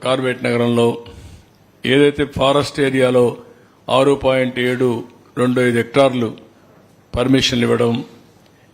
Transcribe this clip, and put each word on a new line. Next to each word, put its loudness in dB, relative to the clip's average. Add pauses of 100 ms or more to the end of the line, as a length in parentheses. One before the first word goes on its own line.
కార్బేట్ -2
నగరంలో 0 (1000)
ఏదైతే 2 (120)
ఫారెస్ట్ 0 (100)
ఏరియాలో 2 (640)
ఆరు 2 (100)
పాయింట్ -2
ఏడు 0 (500)
రెండు 0
ఐదు 2
హెక్టార్లు 0 (840)
పర్మిషన్లు 0
ఇవ్వడం, 0 (800)